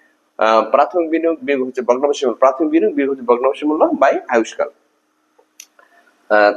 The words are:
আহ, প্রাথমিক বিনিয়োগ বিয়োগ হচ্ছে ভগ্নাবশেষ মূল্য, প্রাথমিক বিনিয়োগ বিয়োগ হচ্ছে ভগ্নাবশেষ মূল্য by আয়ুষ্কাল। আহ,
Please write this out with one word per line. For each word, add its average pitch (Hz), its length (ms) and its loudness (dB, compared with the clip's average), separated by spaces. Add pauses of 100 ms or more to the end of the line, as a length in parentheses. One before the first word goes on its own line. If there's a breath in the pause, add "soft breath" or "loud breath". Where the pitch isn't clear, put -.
(380 soft breath)
আহ, 110 320 2
প্রাথমিক 156 400 0
বিনিয়োগ 160 320 -2
বিয়োগ 131 240 -2
হচ্ছে 127 160 -8
ভগ্নাবশেষ 135 420 -2
মূল্য, 117 140 -2
প্রাথমিক 139 320 0
বিনিয়োগ 165 240 0
বিয়োগ 139 160 -2
হচ্ছে 135 140 -6
ভগ্নাবশেষ 123 400 0
মূল্য 151 200 0
by 143 440 0
আয়ুষ্কাল। 117 400 -2
আহ, - 1900 -4